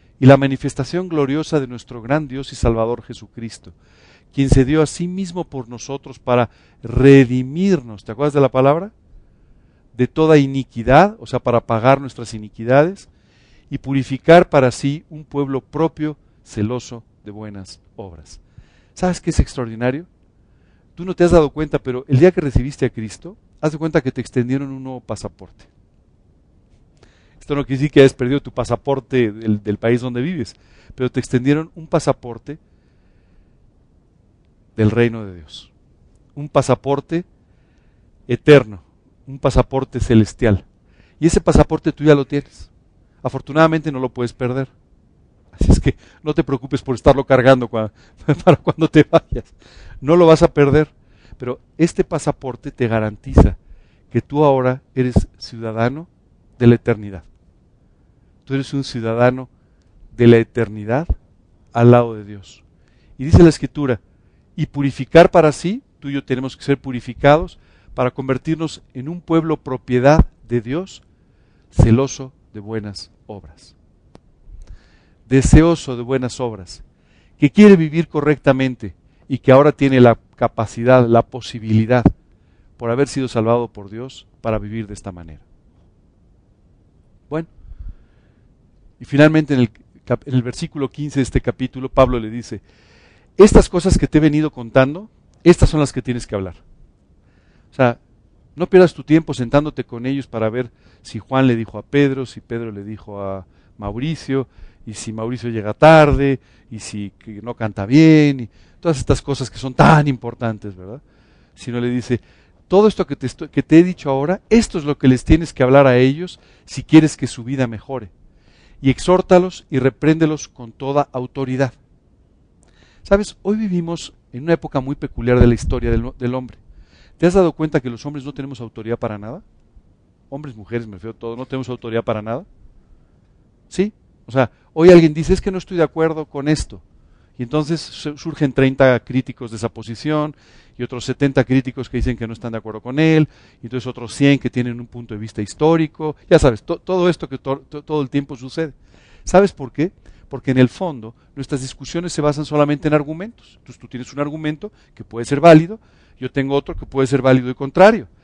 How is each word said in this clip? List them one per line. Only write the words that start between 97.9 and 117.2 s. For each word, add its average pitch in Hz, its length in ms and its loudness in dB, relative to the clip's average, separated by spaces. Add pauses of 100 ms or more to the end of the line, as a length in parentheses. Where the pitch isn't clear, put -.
no 170 140 -6
pierdas 185 260 4
tu 131 80 -18
tiempo 156 320 0
sentándote 143 500 -4
con 120 220 -12
ellos 135 200 -6
para 110 220 -4
ver 120 220 -6 (320)
si - 160 -14
Juan 131 280 0
le 120 100 2
dijo 107 220 -10
a 104 40 -14
Pedro, 135 420 -2
si - 160 -16
Pedro 117 300 -10
le 101 140 -14
dijo 104 360 -16
a 98 260 -10 (320)
Mauricio, 131 680 -6 (400)
y 110 80 -14
si - 180 -12
Mauricio 117 380 -8
llega 107 240 -6
tarde, 143 640 6 (320)
y 113 80 -14
si 104 400 -12
que 104 240 -18
no 113 120 -12
canta 104 320 -6
bien, 147 540 6
y 113 100 -12 (300)
todas 160 180 -2
estas - 240 -2
cosas 135 280 -6
que - 80 -18
son 131 160 -10
tan 147 320 4
importantes, 113 680 -6
¿verdad? 98 260 -18 (520)
Sino 120 260 -10
le 120 100 -4
dice, 123 300 -4 (480)
"Todo 208 180 4
esto 190 200 0
que 143 100 -8
te 131 100 -8
estoy, 147 220 -10
que 135 140 -2
te 156 160 6
he 170 40 10
dicho 180 260 -2
ahora, 143 320 -2 (100)
esto 220 280 2
es 147 60 -6
lo 147 140 -4
que 139 100 2
les 127 160 2
tienes 160 280 0
que - 100 -4
hablar 135 240 6
a 123 100 4
ellos 143 420 0 (280)
si - 180 -12
quieres 156 320 6
que 131 100 -6